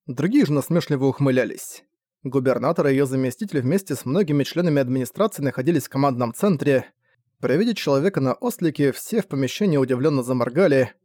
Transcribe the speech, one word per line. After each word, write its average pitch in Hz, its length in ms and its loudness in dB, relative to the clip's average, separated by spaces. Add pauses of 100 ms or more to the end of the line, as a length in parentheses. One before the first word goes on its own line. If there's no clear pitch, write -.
другие 180 400 2
же 147 80 0
насмешливо 143 540 0
ухмылялись. 127 760 0 (400)
Губернатор 135 640 0
и 139 40 4
её 139 140 2
заместитель 131 540 -2
вместе 147 360 -2
с - 100 -10
многими 147 400 0
членами 165 340 0
администрации 131 640 -2
находились 135 440 -2
в - 20 -20
командном 127 440 -2
центре. 147 520 2 (560)
При 123 160 2
виде 226 160 0
человека 151 480 0
на 131 120 0
ослике 151 600 -2
все - 280 -4
в - 60 -14
помещении 147 480 0
удивлённо 131 480 2
заморгали. 127 720 2 (100)